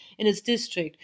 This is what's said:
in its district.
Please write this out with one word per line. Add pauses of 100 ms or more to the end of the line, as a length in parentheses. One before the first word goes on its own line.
(180)
in
its
district.